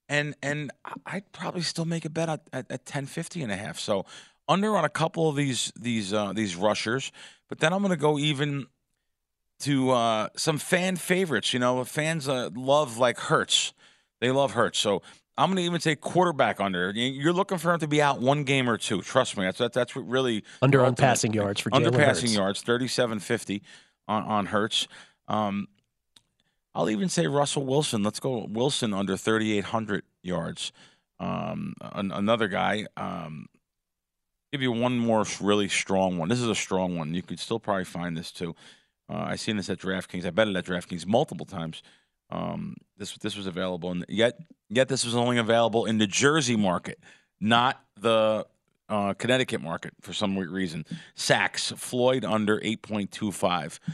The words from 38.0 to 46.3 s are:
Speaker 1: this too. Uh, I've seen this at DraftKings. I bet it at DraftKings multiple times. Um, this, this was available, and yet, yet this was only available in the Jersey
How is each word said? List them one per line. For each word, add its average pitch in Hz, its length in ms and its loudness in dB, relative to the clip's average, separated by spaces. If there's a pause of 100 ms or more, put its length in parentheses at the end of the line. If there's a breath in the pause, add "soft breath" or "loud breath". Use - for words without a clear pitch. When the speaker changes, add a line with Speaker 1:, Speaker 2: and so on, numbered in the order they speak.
Speaker 1:
this 85 140 -10
too. 82 240 -8 (560 soft breath)
Uh, 85 180 -6
I've 92 100 -6
seen 110 180 -4
this 95 120 -6
at 92 100 -4
DraftKings. 92 460 -6
I 90 40 -2
bet 104 180 4
it 98 80 -2
at 90 100 -4
DraftKings 87 420 -6
multiple 113 380 0
times. 82 360 -10 (480 soft breath)
Um, 85 460 -8 (220)
this, - 200 -14
this 101 180 -6
was 101 120 -8
available, 90 420 -4
and 90 180 -4
yet, 113 320 2 (300)
yet 127 180 4
this 127 160 -2
was 117 120 -4
only 120 240 2
available 113 460 4
in 110 120 2
the 107 80 6
Jersey 123 500 4